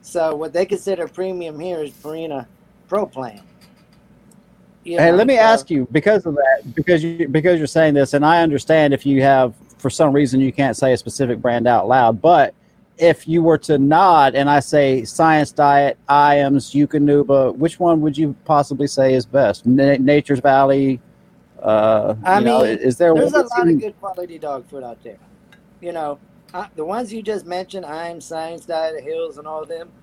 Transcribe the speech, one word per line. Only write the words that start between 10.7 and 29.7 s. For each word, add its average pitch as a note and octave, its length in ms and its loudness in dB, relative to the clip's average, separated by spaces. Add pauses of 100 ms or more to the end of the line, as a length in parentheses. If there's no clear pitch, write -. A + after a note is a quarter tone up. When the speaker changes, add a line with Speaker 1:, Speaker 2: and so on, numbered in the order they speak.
Speaker 2:
say C3 160 0
a A#2+ 40 2
specific A#2+ 440 -6
brand A#2+ 280 -2
out A2 200 2
loud, A#2 340 2
but D#3 320 2 (440)
if D#3+ 300 0
you E3 140 0
were D#3+ 160 2
to D3 200 -2
nod D3+ 560 4
and C#3 140 0
I C#3+ 120 2
say C3+ 440 0
Science D#3 480 0
Diet, C#3+ 460 2 (100)
Iams, C#3+ 640 2
Eukanuba, C#3+ 840 2
which D#3+ 220 -4
one E3+ 220 2
would D3 160 -2
you D3 180 -2 (120)
possibly C#3+ 400 0
say C3+ 260 2
is B2+ 140 0
best? B2 400 0
Na-, C#3 320 4
Nature's C#3 420 0
Valley, C3+ 600 2 (600)
uh, G#2+ 540 0 (100)
Speaker 1:
I F#3 140 2
Speaker 2:
you G#3+ 60 0
know, A#3+ 180 2
Speaker 1:
mean, A3+ 160 -2
Speaker 2:
is B2 180 -2
there E3+ 160 2
Speaker 1:
there's F#3 200 2
Speaker 2:
one D4 80 2
Speaker 1:
a - 20 0
Speaker 2:
that's - 80 -6
Speaker 1:
lot - 140 -2
of E3+ 40 2
Speaker 2:
in D#3+ 100 2
Speaker 1:
good - 220 -8
quality F3+ 380 -14
dog C#3+ 300 -12
food C#3 140 -16
out A#2 200 -18
there. G#2+ 160 -20 (640)
You F3 100 -10
know, D3+ 260 -8 (360)
I, F#3 200 -12
the D#3 120 -10
ones G#3+ 260 -8
you A3+ 100 -12
just G#3 220 -8
mentioned, F#3 400 -12
Iams, E3 400 -12
Science E3 400 -12
Diet, D#3+ 400 -6
Hills, D#3+ 320 -8
and D3 100 -20
all D#3 160 -10
of D#3 60 -16
them E3+ 220 -14 (120)